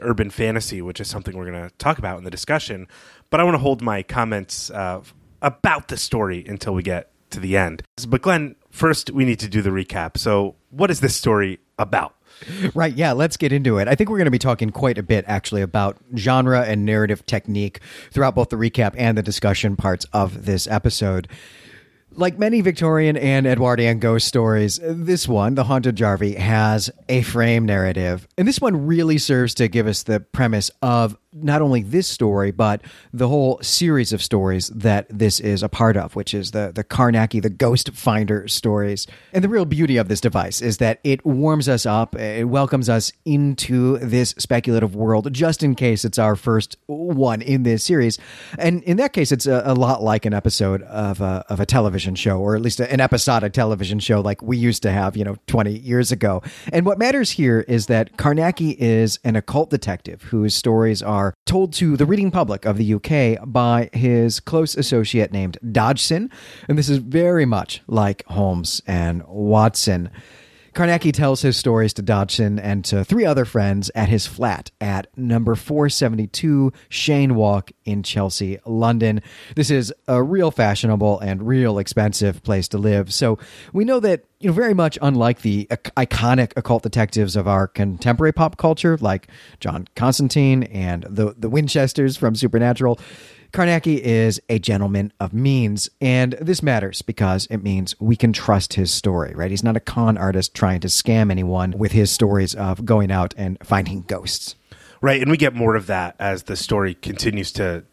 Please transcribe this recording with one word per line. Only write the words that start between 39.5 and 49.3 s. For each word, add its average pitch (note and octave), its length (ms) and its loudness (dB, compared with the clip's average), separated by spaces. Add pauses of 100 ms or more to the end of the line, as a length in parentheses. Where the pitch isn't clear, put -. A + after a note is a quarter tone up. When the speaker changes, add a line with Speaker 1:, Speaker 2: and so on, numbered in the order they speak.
Speaker 2:
real G#3 160 2
beauty D3 320 2
of G#2 100 0
this G2+ 140 -2
device F#2+ 400 -2
is A2+ 160 -2
that A2+ 260 0
it C3+ 220 0
warms D3 420 0
us B2 160 0
up, A2+ 320 0
it A2+ 320 -4
welcomes C3+ 400 0
us A2+ 240 0 (140)
into C3+ 720 0
this B2 400 0
speculative A2+ 580 0
world, A2 340 0
just D#3 320 0
in C#3 120 2
case A#2 320 0
it's G2+ 120 -2
our G#2+ 180 4
first A2 500 0
one C#3 560 -2
in C3 220 0
this A2+ 200 2
series. B2+ 340 2 (400)
And E3+ 260 0
in F3 120 2
that C4+ 160 0
case, D#3 180 0